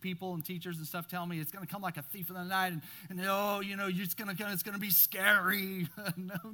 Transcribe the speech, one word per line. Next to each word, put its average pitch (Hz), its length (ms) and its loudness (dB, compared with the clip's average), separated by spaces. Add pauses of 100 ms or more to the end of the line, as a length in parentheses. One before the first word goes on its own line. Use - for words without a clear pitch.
people 185 320 -4
and 160 100 -2
teachers 175 340 -6
and 156 80 -8
stuff 170 220 -6
tell 180 180 -4
me, 170 140 -4
"It's 151 120 -6
gonna 196 140 -10
come 202 160 -6
like 180 140 -4
a 147 60 -8
thief 185 280 -10
in 185 60 -8
the 180 80 -6
night, 185 300 2
and, 156 80 -4 (280)
and, 180 140 -6
oh, 202 380 4
you 196 160 -4
know, 196 120 0
it's 185 240 0
gonna 202 220 -4
come, 208 160 -2
it's 180 120 -2
gonna 202 140 -6
be 202 120 -2
scary." 190 1040 6
<laughs> 190 240 -4
No, 185 180 -6 (180)